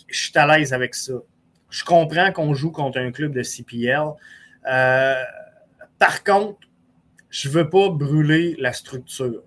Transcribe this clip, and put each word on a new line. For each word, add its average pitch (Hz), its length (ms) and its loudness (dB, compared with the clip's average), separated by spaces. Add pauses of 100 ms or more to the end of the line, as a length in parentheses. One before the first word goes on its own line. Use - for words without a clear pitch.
je - 120 -8
suis - 180 -2
à 147 80 6
l'aise 151 280 4
avec 123 220 -4
ça. - 180 -8 (560)
Je - 160 -10
comprends 170 460 4
qu'on 151 220 -2
joue 143 180 -2
contre 139 280 -4
un 127 120 -4
club 151 220 -6
de 123 100 -4
C 120 200 -10
P 117 220 -6
L. 135 160 2 (680)
Euh, 131 540 2 (720)
par - 260 2
contre, 202 360 0 (720)
je - 200 -8
veux 160 200 2
pas 196 200 4
brûler 151 680 2
la 127 140 -2
structure. 127 760 -10